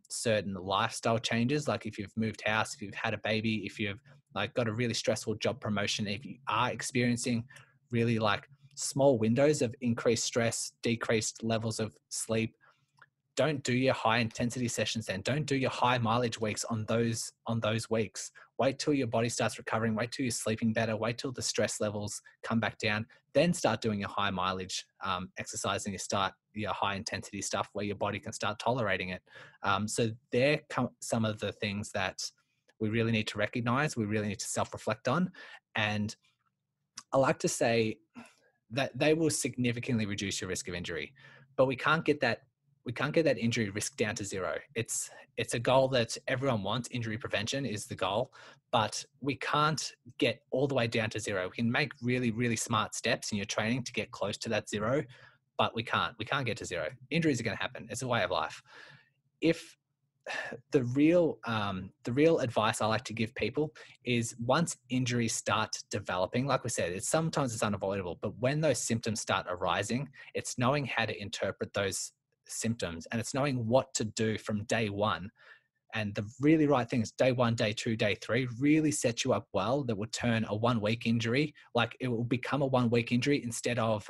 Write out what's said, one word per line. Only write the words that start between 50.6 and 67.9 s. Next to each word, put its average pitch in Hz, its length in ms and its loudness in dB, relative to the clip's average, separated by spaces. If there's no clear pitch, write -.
the 135 80 2
way 120 120 4
down 113 240 0
to 110 80 -4
zero. 98 280 -2
We - 80 -10
can 117 160 0
make 135 200 2
really, 123 300 0
really 117 240 0
smart 107 380 0
steps - 380 -2
in 107 60 -2
your 98 80 -2
training 117 380 0
to - 100 -10
get 104 180 -4
close 101 280 -4
to 113 100 -6
that 110 200 -2
zero, 113 340 0
but 107 160 0
we 110 100 -4
can't, 92 360 0
we 107 60 -6
can't 139 200 -2
get 104 120 -4
to 92 80 -10
zero. 82 240 -4
Injuries 151 300 2
are 113 40 -6
gonna 101 120 -4
happen. - 340 -8
It's 104 120 -8
a 131 60 -6
way 117 160 0
of 90 80 0
life. 80 300 -2
If - 380 0
<sighs> - 440 -10
the 135 120 4
real, 147 600 4
um, 101 440 -2
the 123 80 -2
real 147 280 6
advice 113 420 2
I 110 60 2
like 110 180 0
to 110 80 -8
give 110 220 -2
people 147 380 -2
is 120 360 0
once 131 360 2
injuries 123 440 0
start - 440 0
developing, 101 580 -2
like 131 180 2
we 117 40 -2
said, 90 220 -2
it's, 98 160 -6
sometimes 156 460 0
it's 104 100 -4
unavoidable, 98 580 -2